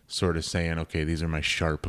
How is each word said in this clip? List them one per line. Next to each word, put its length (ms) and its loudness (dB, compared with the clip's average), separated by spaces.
sort 280 0
of 80 0
saying, 360 0
"Okay, 240 -2
these 180 0
are 60 0
my 140 0
sharp 480 0